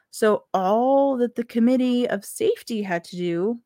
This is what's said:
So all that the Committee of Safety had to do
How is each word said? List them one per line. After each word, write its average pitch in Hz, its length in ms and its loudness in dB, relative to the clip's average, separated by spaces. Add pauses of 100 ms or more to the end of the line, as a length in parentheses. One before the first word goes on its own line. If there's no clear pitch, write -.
So - 440 0
all 254 640 2
that 240 180 -2
the 240 80 -4
Committee 247 640 2
of - 160 -4
Safety - 580 -4
had 175 240 -4
to - 120 -14
do 180 480 -2